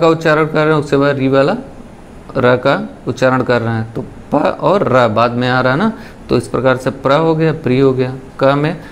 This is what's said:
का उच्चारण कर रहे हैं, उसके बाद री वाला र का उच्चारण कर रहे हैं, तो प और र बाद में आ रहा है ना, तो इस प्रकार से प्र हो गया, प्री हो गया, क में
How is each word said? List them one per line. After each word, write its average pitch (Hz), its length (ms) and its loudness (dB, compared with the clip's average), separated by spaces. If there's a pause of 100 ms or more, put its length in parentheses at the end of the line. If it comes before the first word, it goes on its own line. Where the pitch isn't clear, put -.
का 165 60 4
उच्चारण 160 380 2
कर 151 200 0
रहे 156 80 2
हैं, 151 80 2
उसके 143 160 -2
बाद 139 200 2
री 131 100 -2
वाला 135 280 2 (840)
र 123 200 4
का 156 300 0 (200)
उच्चारण 127 360 0
कर 120 180 0
रहे 113 120 -2
हैं, 113 200 -6
तो 131 120 -8 (260)
प - 40 -4 (260)
और 175 320 2
र 123 140 4
बाद 113 240 2
में 123 180 -2
आ 127 120 2
रहा 127 120 2
है 139 60 0
ना, 220 120 0 (380)
तो 131 80 2
इस 123 100 -2
प्रकार 127 300 0
से 127 120 -4
प्र 127 240 -2
हो 160 220 2
गया, 160 180 0
प्री 127 260 0
हो 135 140 4
गया, 127 200 -2 (260)
क 135 160 2
में 147 200 -2 (160)